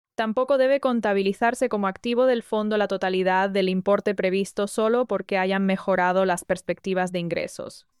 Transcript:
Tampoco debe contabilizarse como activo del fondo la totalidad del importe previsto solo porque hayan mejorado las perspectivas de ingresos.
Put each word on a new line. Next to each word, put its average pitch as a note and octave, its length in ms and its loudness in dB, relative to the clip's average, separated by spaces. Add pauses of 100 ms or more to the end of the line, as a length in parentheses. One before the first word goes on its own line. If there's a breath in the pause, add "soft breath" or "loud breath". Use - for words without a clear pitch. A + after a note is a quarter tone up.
(160)
Tampoco B3+ 440 0
debe C4+ 220 4
contabilizarse A#3 840 0
como G#3 200 -2
activo A#3+ 380 0
del A#3+ 180 2
fondo G#3+ 340 -2
la G3+ 120 0
totalidad F#3 600 0
del F#3+ 200 0
importe G3 440 0
previsto G3 540 -2
solo A#3 400 0
porque G3 300 -2
hayan F#3+ 280 0
mejorado F#3+ 600 2
las F3 180 -2
perspectivas F3+ 680 -4
de F3+ 80 -4
ingresos. - 680 -8 (120)